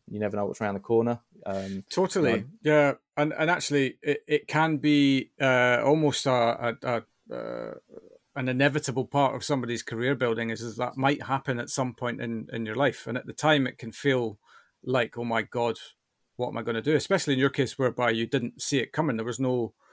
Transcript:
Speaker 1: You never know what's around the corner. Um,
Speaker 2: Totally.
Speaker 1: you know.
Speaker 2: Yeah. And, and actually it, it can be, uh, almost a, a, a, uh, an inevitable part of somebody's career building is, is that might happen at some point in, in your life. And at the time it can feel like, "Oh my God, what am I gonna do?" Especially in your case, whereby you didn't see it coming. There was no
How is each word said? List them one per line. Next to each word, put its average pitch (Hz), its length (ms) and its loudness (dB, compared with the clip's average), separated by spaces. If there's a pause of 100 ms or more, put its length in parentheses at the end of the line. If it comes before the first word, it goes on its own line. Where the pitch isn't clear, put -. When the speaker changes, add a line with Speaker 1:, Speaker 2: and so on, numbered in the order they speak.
(100)
Speaker 1:
You 104 80 -8
never 104 180 -4
know 104 100 -2
what's 101 140 -8
around 104 140 -2
the 98 60 -6
corner. 117 400 0 (260)
Um, 98 440 -6
Speaker 2:
Totally. 175 400 0
Speaker 1:
you 113 80 2
know. 117 60 -6 (180)
Speaker 2:
Yeah. 147 300 4 (240)
And, 151 220 0
and 156 120 2
actually 143 520 0
it, - 240 -2
it 151 220 0
can 156 300 2
be, 139 520 4 (100)
uh, 127 440 4
almost 147 420 2
a, 120 560 2
a, 120 200 -2 (280)
a, - 40 -8
uh, 58 400 -8 (640)
an 127 120 -4
inevitable 131 560 2
part 131 320 2
of - 80 -8
somebody's 120 400 -2
career 123 320 -2
building 117 340 0
is, 107 100 -6
is 113 160 -10
that 123 200 -4
might 139 260 0
happen 131 380 -4
at - 100 -8
some 127 240 -2
point 120 260 -6
in, 117 320 -6
in 113 140 -6
your 110 80 -6
life. 131 320 0
And 120 100 -4
at 123 100 -10
the 113 60 -10
time 147 360 2
it - 100 -14
can 117 140 -12
feel 123 480 -2 (420)
like, 127 340 -2
"Oh 120 80 -6
my 113 180 0
God, 117 360 -2 (560)
what 123 140 -4
am 113 100 -6
I 117 40 -4
gonna 113 200 -4
do?" 147 140 4
Especially 151 380 0
in 127 40 2
your 135 120 4
case, - 280 -2
whereby 123 320 0
you 113 160 0
didn't 117 340 -2
see 139 200 0
it - 120 -4
coming. 147 240 -2
There 113 80 -4
was 120 140 -6
no 127 340 0 (200)